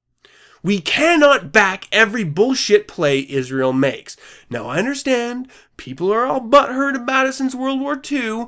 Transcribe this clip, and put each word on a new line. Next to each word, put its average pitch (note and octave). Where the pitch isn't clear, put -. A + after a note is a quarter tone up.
We G3
cannot D4
back G3
every A3
bullshit G#3
play C#3
Israel C3
makes. C3
Now, A#2
I C3+
understand B3
people E3+
are A#3
all C4+
butthurt C4+
about C4
it C4+
since C4
World C4
War C#4+
Two, A#3+